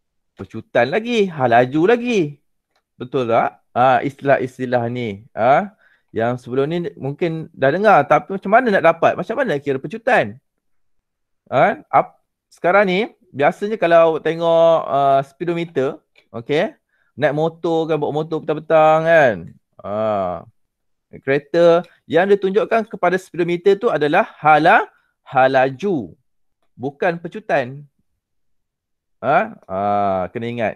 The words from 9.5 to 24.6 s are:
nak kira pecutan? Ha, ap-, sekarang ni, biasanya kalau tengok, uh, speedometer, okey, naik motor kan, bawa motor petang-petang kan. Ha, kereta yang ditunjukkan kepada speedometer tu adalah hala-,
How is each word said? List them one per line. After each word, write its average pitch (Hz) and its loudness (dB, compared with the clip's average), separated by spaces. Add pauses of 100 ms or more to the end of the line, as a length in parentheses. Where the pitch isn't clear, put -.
nak 139 -8
kira 135 -4
pecutan? 156 -2 (1120)
Ha, 160 0
ap-, - -2 (320)
sekarang 196 2
ni, 185 0 (320)
biasanya 180 -2
kalau 165 2
tengok, 165 2 (160)
uh, 139 0
speedometer, 165 -6 (320)
okey, 147 -4 (400)
naik 139 0
motor 160 -2
kan, 160 -2
bawa 139 -4
motor 156 -6
petang-petang 156 2
kan. 147 4 (440)
Ha, 98 -10 (1300)
kereta 170 2 (240)
yang 170 2
ditunjukkan 202 0
kepada 185 0
speedometer 175 -2
tu 240 -2
adalah 156 0
hala-, 160 4 (320)